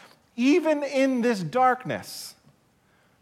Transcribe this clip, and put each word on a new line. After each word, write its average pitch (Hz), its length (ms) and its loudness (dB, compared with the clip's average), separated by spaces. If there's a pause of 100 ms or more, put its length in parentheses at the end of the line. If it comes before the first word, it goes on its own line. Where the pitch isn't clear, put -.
(340)
even 294 480 2
in 262 380 0
this 226 200 0
darkness, 190 960 -2 (880)